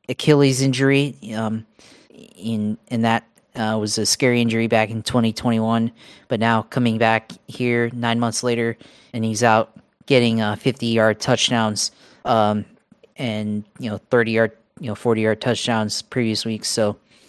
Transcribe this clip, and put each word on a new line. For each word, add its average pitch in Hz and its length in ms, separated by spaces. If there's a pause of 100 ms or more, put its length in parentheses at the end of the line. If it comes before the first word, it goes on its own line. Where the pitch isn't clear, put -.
Achilles 139 520
injury, 135 560 (180)
um, 110 320 (680)
in, 107 420 (100)
and 113 160
that, 113 200 (320)
uh, 110 240
was 104 180
a 107 80
scary 123 340
injury 113 260
back 110 240
in 113 120
twenty 113 300
twenty-one, 113 580 (380)
but 120 100
now 113 240
coming 117 360
back 110 340 (160)
here 120 440
nine 117 280
months 117 220
later, 117 340 (360)
and 113 120
he's 110 180
out 110 340 (300)
getting, 120 340
uh, 104 160
fifty-yard 113 640
touchdowns, 113 720 (340)
um, 107 400 (520)
and, 107 480 (140)
you 127 120
know, 101 80 (120)
thirty-yard, 113 420 (260)
you 147 80
know, 107 80
forty-yard 110 460
touchdowns 110 640
previous 113 420
week. 110 200
So, 104 320 (320)